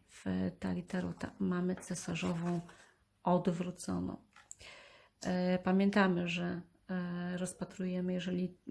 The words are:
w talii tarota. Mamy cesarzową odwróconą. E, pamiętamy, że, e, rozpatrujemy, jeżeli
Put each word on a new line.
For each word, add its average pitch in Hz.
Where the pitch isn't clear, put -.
w 185
talii 180
tarota. 180
Mamy 180
cesarzową 175
odwróconą. 180
E, 180
pamiętamy, 190
że, 175
e, 175
rozpatrujemy, 180
jeżeli 180